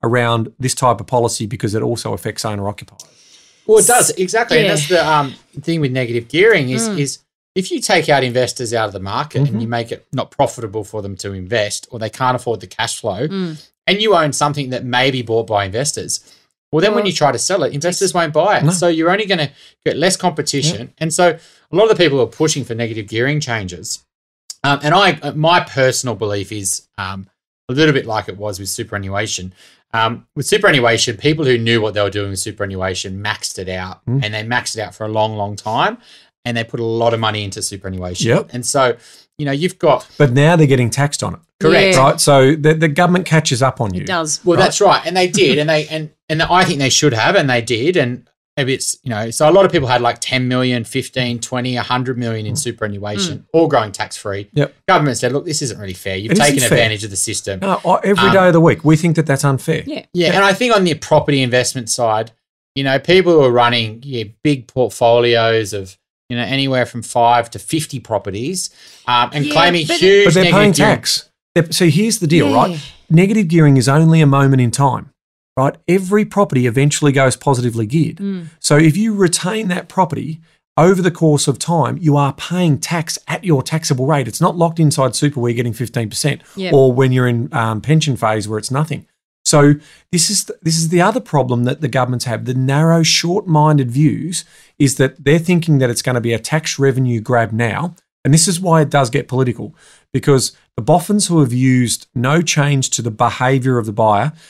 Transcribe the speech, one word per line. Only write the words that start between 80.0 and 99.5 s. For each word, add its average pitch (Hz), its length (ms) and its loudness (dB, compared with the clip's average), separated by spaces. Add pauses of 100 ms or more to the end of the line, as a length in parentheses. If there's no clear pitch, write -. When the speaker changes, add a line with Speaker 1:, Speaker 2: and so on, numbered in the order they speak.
Speaker 1:
over 180 240 4
the 180 100 0
course 156 380 2
of 127 100 -2
time, 143 400 -2
you 151 160 2
are 143 160 2
paying 170 460 0
tax - 500 -6
at 160 160 -8
your 151 180 2
taxable 139 440 -4
rate. 139 240 0
It's - 100 -10
not 175 180 0
locked 165 220 0
inside 139 360 2
super 143 260 -2
where 120 100 0
you're 117 60 -2
getting 120 160 -2
fifteen 113 360 -6
percent, - 320 -4 (140)
Speaker 3:
Yep. 185 180 -4
Speaker 1:
or 135 200 6
when 131 180 2
you're 127 160 2
in, 120 240 -2
um, 113 300 -2
pension 147 340 0
phase 107 320 -2
where 107 100 -6
it's 107 140 -8
nothing. 143 340 -6 (380)
So 147 300 4 (400)
this 170 160 0
is 202 160 -4
the, - 160 -12
this 165 160 -2
is 165 120 -2
the 170 120 2
other 220 180 2
problem 123 460 0
that 127 160 -4
the 143 80 -4
governments 123 360 -2
have. 113 200 -6
The 127 80 -4
narrow, 151 500 2
short-minded 156 880 2
views 143 540 0 (340)
is 139 160 2
that 131 300 0
they're 156 140 4 (100)
thinking 160 300 2
that 127 100 2
it's 113 140 -4
gonna 123 180 -2
be 117 120 -2
a 110 60 -2
tax - 400 -4
revenue 131 400 0
grab 113 320 0
now. 120 440 -4 (280)
And 135 100 4
this 160 140 4
is 175 120 -2
why 165 220 2
it 156 100 0
does 135 180 2
get 135 180 -4
political, 123 480 -4 (380)